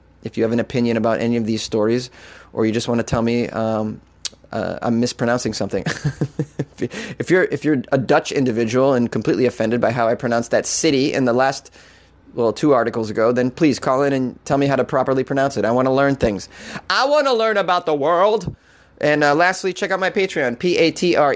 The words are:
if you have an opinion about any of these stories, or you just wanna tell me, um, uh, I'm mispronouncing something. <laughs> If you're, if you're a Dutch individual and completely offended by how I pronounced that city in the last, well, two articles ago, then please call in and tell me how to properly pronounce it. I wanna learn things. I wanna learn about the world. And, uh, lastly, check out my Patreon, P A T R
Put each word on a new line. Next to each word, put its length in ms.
if 120
you 80
have 80
an 80
opinion 380
about 240
any 160
of 80
these 180
stories, 460
or 140
you 80
just 160
wanna 140
tell 180
me, 280
um, 520
uh, 300
I'm 180
mispronouncing 540
something. 360
<laughs> 60
If 540
you're, 140
if 180
you're 180
a 40
Dutch 360
individual 600
and 140
completely 360
offended 340
by 120
how 180
I 60
pronounced 360
that 140
city 480
in 100
the 80
last, 400
well, 180
two 220
articles 360
ago, 220
then 180
please 300
call 240
in 80
and 320
tell 140
me 100
how 80
to 80
properly 400
pronounce 320
it. 80
I 80
wanna 220
learn 240
things. 320
I 160
wanna 280
learn 220
about 300
the 100
world. 580
And, 240
uh, 120
lastly, 360
check 200
out 100
my 80
Patreon, 500
P 180
A 140
T 240
R 200